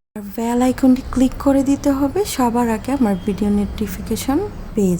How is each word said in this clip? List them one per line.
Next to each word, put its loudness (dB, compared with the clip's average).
আর -12
বেল -2
আইকনটি 4
ক্লিক 2
করে 4
দিতে 2
হবে, 0
সবার 2
আগে -6
আমার 2
ভিডিও 0
নোটিফিকেশন -4
পেয়ে 2